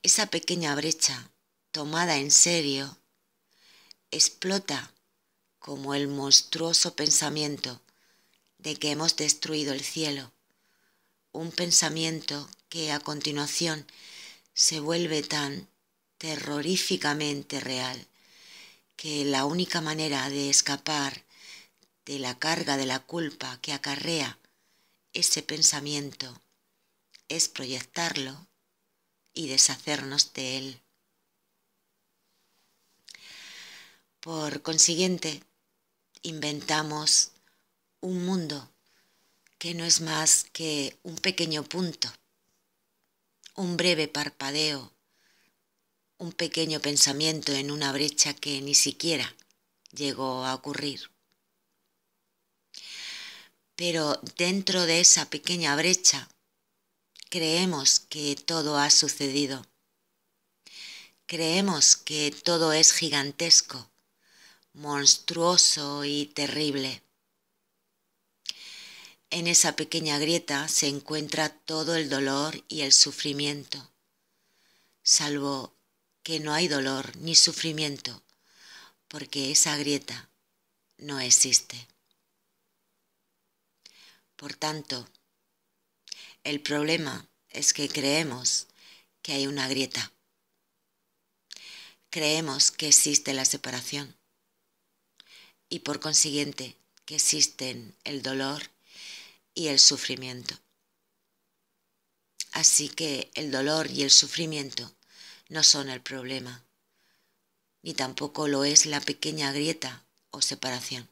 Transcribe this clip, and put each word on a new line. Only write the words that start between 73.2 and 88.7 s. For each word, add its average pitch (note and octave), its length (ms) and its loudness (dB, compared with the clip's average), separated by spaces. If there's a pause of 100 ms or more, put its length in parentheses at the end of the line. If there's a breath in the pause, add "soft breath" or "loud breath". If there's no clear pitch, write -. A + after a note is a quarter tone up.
salvo C#3+ 720 0 (480)
que D#3+ 160 -4
no D3+ 120 -4
hay E3 160 2
dolor C3+ 500 -2
ni E3 160 -6
sufrimiento, D3+ 880 0 (840 loud breath)
porque C#3 440 -6
esa D3+ 280 4
grieta C#3+ 500 -2 (720)
no C#3+ 220 -8
existe. B2 680 4 (2500 soft breath)
Por C#3+ 180 -14
tanto, C#3+ 540 -6 (1400 loud breath)
el D3 160 -4
problema D3 680 -2 (220)
es - 240 2
que C#3+ 160 -2
creemos C#3 800 0 (560 soft breath)